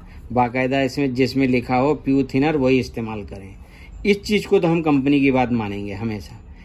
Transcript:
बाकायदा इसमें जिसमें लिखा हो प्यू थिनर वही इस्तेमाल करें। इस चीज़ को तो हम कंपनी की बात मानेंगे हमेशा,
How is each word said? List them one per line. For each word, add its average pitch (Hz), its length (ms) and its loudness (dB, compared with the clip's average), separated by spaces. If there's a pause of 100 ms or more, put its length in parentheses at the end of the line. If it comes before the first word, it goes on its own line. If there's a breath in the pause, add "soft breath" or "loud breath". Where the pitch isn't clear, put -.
(340 loud breath)
बाकायदा 127 500 0
इसमें 135 320 -2
जिसमें 131 340 2
लिखा 127 280 0
हो 139 180 2
प्यू 135 300 0
थिनर 143 320 0
वही 131 220 4
इस्तेमाल 110 460 -6
करें। 95 300 -16 (520 loud breath)
इस 202 160 2
चीज़ 196 260 0
को 196 100 4
तो 170 100 2
हम 170 140 2
कंपनी 143 380 4
की 139 100 4
बात 127 220 2
मानेंगे 101 420 -4
हमेशा, 104 460 -8 (240 loud breath)